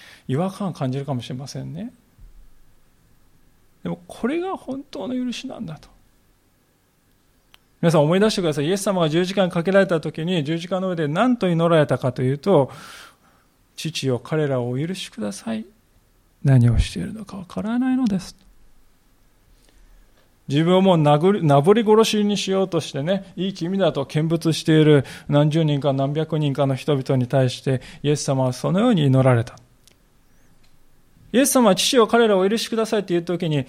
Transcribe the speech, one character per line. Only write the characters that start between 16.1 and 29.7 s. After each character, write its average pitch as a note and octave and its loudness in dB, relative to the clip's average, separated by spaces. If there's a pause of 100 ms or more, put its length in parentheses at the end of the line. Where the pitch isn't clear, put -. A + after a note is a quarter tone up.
何 B2+ 4
を A2 0
し - 0
て - -10
い - -8
る - -10
の A3 -14
か G3 -16
わ F#3 -16
か - -12
ら A3+ -4
な C4 0
い - 0
の B3+ 0
で G3 -2
す」。 - -16 (2250)
自 C#3+ 0
分 F3+ 4
を F#3+ 4
も F#3+ 6
う - 4
殴 D3+ 4
り、 F#3 -2
な C#3+ 6
ぶ G3 6
り A#3 0
殺 G#3+ 4
し G#3+ 0
に G#3 -2
し G3 -6
よ F#3+ 0
う F#3+ -4
と E3+ -4
し - -12
て C#3 -6
ね、 F#3+ -4
「い F3+ -4
い G3 -10
気 E3 -6
味 G3 -4
だ」 F3 2
と C#3 -4
見 D3+ -2
物 E3 0
し - -4
て D#3 4
い - 6
る D3 6 (240)
何 D3 4
十 E3 0
人 D3 0
か C#3 0
何 C3+ -2
百 D#3 -4
人 D3 0
か C#3+ 0
の C3+ 0
人 C#3 -2
々 C3 0
に B2 0
対 C3 0
し - -12
て、 C3 -2 (200)
イ C#3+ -2
エ D3 2
ス C#3+ -8
様 C3 0
は B2+ 0
そ D3 -4
の F3+ 0
よ A#3+ 2
う B3 2
に D3+ 2
祈 C3 4
ら C3 6
れ A2+ 0
た。 - -14 (1700)